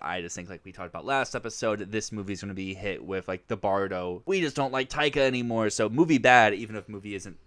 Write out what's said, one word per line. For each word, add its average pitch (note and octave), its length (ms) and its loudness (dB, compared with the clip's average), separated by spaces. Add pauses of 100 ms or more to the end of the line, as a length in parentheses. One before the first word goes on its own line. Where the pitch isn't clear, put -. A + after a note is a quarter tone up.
I F2+ 200 -6
just E2+ 140 -10
think, F2+ 140 -12
like F2 160 -16
we F#2+ 80 -18
talked F2+ 160 -12
about E2 160 -12
last C3+ 300 -2
episode, G#2+ 540 -4
this G#2+ 220 -4
movie's G2+ 300 -6
gonna G2+ 120 -10
be F#2+ 200 -6
hit F#2+ 300 -6
with, F#2+ 260 -6
like, F#2 180 -8
the A2+ 100 -4
Bardo, F#2+ 680 -2
"We F#3+ 160 0
just D3 160 -2
don't C3 160 -2
like E3+ 160 -2
Taika D3+ 280 0
anymore," A#2+ 520 2
so G#2+ 200 0
movie D3 280 6
bad, A#2 360 8
even A2 240 -6
if F#2+ 120 -10
movie G2+ 260 -10
isn't F#2+ 320 -12